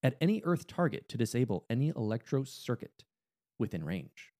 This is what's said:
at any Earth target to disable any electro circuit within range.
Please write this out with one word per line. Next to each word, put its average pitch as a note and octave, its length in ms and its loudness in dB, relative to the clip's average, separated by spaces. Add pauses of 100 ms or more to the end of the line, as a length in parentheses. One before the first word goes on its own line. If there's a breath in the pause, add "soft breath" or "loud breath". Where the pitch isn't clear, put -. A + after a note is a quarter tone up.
at C3 180 4
any G#3 220 4
Earth E3+ 240 0
target - 420 -2
to - 80 -8
disable A2+ 500 2
any C3 220 0
electro A#2 540 -2
circuit - 640 -8 (520)
within F#2 260 -2
range. D2+ 560 -8